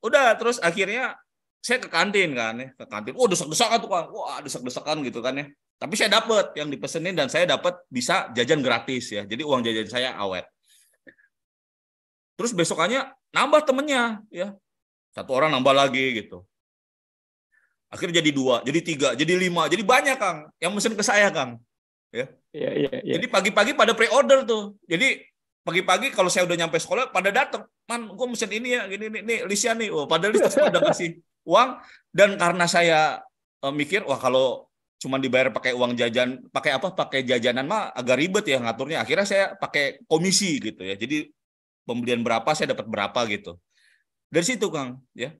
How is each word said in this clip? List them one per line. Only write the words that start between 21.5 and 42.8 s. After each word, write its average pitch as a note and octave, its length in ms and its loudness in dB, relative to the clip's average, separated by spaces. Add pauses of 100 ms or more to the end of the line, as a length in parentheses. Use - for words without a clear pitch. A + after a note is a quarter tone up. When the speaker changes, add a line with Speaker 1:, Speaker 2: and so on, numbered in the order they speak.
Speaker 1:
Ya. A#2+ 180 -8 (220)
Speaker 2:
Iya, - 260 -4
iya, C#3+ 140 0 (100)
iya. - 160 -4
Speaker 1:
Jadi - 140 -4
pagi-pagi G#3 480 2
pada A3 160 6
pre-order A#3+ 480 4
tuh. G#3+ 320 -4 (100)
Jadi G#3 380 0 (400)
pagi-pagi F#3+ 480 0
kalau F#3 180 2
saya F#3 160 2
udah E3+ 140 -2
nyampe D#3+ 240 0
sekolah, A#3+ 320 -2
pada F#3+ 160 2
datang, B3 320 0 (240)
"Man, A3+ 260 -8
gua A#3 140 -6
mesen A#3 240 -4
ini A#3+ 240 -2
ya, G#3 160 -4
gini, G3+ 160 -8
ini, A3 160 -8
ini A3 120 -2 (120)
listnya A3+ 320 0
nih." G#3+ 160 -4
Wah, D3+ 160 -2
padahal E3+ 240 2
list C4+ 240 4
pada A3 260 4
Speaker 2:
<laughs> D#4+ 80 4
Speaker 1:
kasih E3+ 300 -6 (240)
uang. A#3+ 320 4 (320)
Dan G3 260 4
karena F3 300 2
saya, D#3+ 560 4 (400)
eh, C#3 100 -2
mikir, D3 300 -2
"Wah, C3+ 160 -2
kalau B2+ 480 2 (320)
cuma C3+ 240 -4
dibayar B2+ 320 2
pakai B2+ 180 -2
uang B2 220 2
jajan, B2 560 0
pakai C#3 260 0
apa, C3+ 140 -2
pakai C#3 320 -4
jajanan B2 480 0
mah G#3 240 -4
agak B2+ 240 0
ribet F#3 320 0
ya C3 100 2
ngaturnya." B2 380 -4
Akhirnya D#3+ 260 0
saya G3 300 0
pakai - 560 -4
komisi E3+ 480 2
gitu G#2 240 -8
ya. G2 160 -8
Jadi D3 320 -6 (560)
pembelian A#2+ 400 -2
berapa, A2+ 240 0
saya D3+ 240 0
dapat A2 160 -10